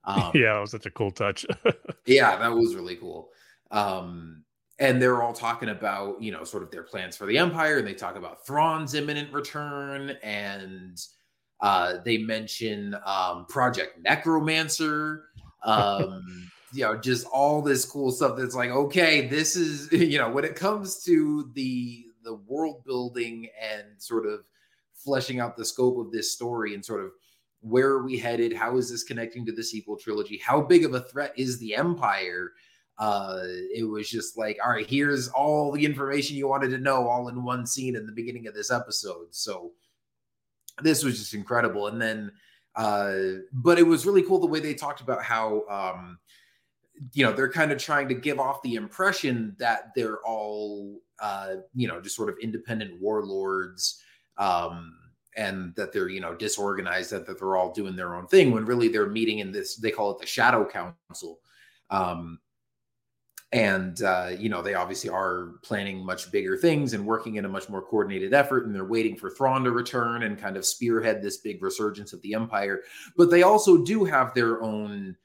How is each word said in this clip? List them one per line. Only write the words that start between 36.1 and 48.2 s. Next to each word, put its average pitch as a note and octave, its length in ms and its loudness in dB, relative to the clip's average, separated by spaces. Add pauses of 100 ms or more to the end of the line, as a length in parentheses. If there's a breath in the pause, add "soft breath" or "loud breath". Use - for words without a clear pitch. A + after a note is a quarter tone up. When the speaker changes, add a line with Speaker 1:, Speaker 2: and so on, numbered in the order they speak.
Speaker 1:
you C#3 120 -2
wanted C3+ 220 2
to C3 80 -2
know C3 300 2
all B2 200 -2
in B2 140 -8
one B2 240 -4
scene B2+ 300 -4
in G#2+ 100 -8
the A2 60 -14
beginning A#2 340 -10
of G#2 80 -14
this G#2 160 -6
episode." G2 600 -4
So F2 420 -8 (1120)
this D3 220 4
was A#2 140 0
just G#2+ 160 -10
incredible. G#2 540 0
And A#2 120 -6
then, G#2+ 320 -4 (440 soft breath)
uh, G#2 380 2 (380)
but E3 260 6
it E3+ 40 10
was E3 240 6
really F#3+ 160 6
cool F#3 160 4
the E3+ 80 4
way D#3 140 0
they D3+ 140 -4
talked C#3+ 260 -6
about A#2+ 220 -2
how, A2 460 0
um, F2+ 500 -6 (920 soft breath)
you C#3 120 4
know, A2 80 4
they're C3 180 0
kind D#3 220 2
of C#3+ 60 -2
trying C#3+ 300 0
to B2+ 60 0
give C3 240 -2